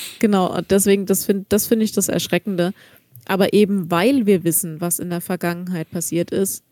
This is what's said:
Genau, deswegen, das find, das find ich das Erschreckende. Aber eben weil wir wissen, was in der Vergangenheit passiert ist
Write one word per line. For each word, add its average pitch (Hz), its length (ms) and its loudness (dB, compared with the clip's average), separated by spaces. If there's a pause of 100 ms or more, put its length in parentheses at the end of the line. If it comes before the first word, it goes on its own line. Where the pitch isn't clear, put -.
(180)
Genau, 196 500 2
deswegen, 196 380 2
das 190 180 0
find, 196 260 -2
das 214 160 0
find 220 160 2
ich 214 100 -2
das 196 160 0
Erschreckende. 180 640 -2 (540)
Aber 190 280 2
eben 190 360 2
weil 214 360 2
wir 185 180 4
wissen, 165 380 -2
was 175 160 -2
in 180 100 -8
der 175 140 -4
Vergangenheit 175 680 -4
passiert 170 400 -4
ist 196 420 -2